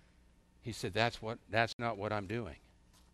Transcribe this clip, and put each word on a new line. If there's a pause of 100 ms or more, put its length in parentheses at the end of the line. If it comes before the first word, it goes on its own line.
(600)
he
said,
"That's
what, (100)
that's
not
what
I'm
doing." (560)